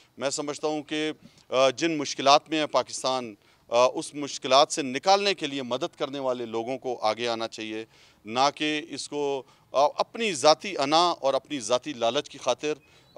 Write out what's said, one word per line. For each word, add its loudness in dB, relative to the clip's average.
मैं -2
समझता -6
हूँ -4
कि, -2
अ, -6
जिन 2
मुश्किलात 4
में 0
है 0
पाकिस्तान, -4
अ, 6
उस -8
मुश्किलात 2
से -4
निकालने 2
के -8
लिए -6
मदद -4
करने -6
वाले -4
लोगों -6
को -6
आगे -2
आना -2
चाहिए, -10
ना 2
कि -4
इसको, -6
अ, 4
अपनी -4
ज़ाती 4
अना 2
और -2
अपनी -6
ज़ाती -2
लालच -2
की -18
खातिर -4